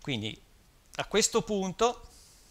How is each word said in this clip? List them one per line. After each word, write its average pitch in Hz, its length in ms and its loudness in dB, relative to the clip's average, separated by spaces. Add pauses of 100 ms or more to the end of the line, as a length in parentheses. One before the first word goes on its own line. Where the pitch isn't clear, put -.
Quindi 110 400 -4 (560)
a 143 100 -4
questo 214 360 2
punto 208 680 0 (420)